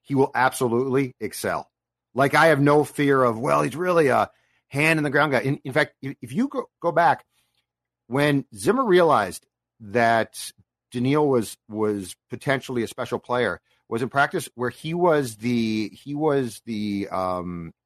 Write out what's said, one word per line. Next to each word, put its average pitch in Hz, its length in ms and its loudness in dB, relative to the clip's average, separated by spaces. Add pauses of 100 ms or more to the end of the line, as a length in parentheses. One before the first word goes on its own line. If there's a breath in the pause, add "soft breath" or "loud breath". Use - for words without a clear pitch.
he - 140 -8
will 135 200 2
absolutely 127 840 0
excel. 90 500 -6 (440)
Like, 139 200 2
I 151 120 6
have 151 140 4
no 147 240 4
fear 139 380 2
of, 117 160 2
"Well, 143 240 0
he's 139 140 -4
really 170 320 2
a 110 220 2 (380)
hand 156 300 0
in 151 60 -2
the 147 60 -2
ground 143 220 2
guy." 123 80 2
In, 135 240 -2
in 135 80 -10
fact, 147 280 0
if, 135 220 -10
if 120 100 -12
you 226 160 -2
go, 269 220 -10 (100)
go 165 120 -2
back 156 320 2 (840)
when 143 480 0
Zimmer 185 300 0
realized 151 640 2 (340)
that 113 720 0 (400)
Danielle 135 340 0
was, 123 320 0 (100)
was 104 460 -4 (160)
potentially 127 520 -4
a 104 60 -4
special 120 300 -8
player, 117 420 -4 (280)
was 113 120 -4
in 127 80 -6
practice 147 460 -2
where 120 160 -4
he 156 240 -10
was 151 420 2
the, 110 540 -2
he - 240 -14
was 143 500 -2
the, 104 460 -6
um, 90 600 -6 (140)